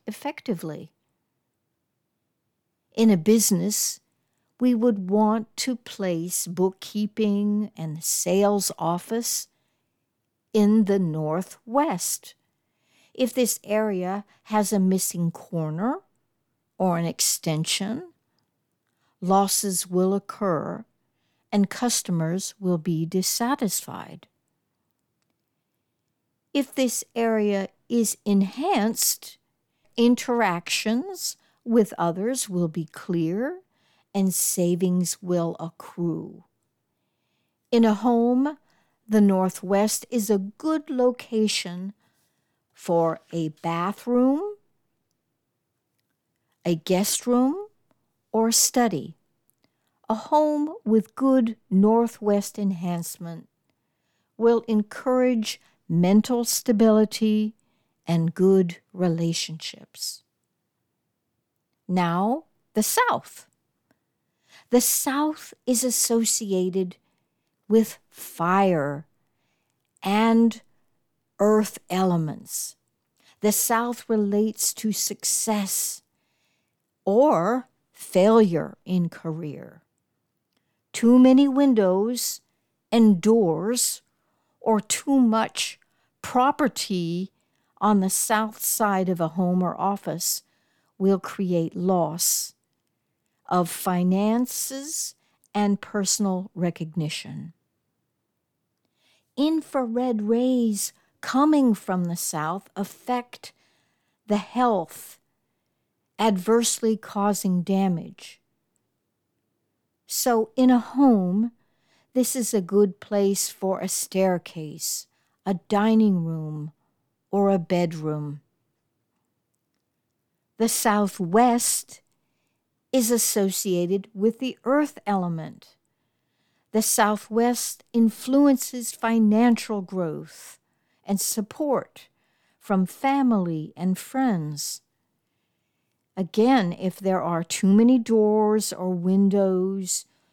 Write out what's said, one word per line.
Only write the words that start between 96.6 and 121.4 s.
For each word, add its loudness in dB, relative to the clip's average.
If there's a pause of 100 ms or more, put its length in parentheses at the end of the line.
Infrared -2
rays 0 (280)
coming 2
from -4
the -4
south -6
affect -8 (760)
the 0
health, -2 (1000)
adversely 2
causing -2
damage. -2 (1700)
So 0
in 6
a 6
home, 2 (600)
this 0
is -4
a 2
good 2
place 0
for -4
a -6
staircase, -4 (380)
a -2 (160)
dining 4
room, -8 (580)
or 2
a 2
bedroom. -4 (2250)
The 2
southwest 0 (880)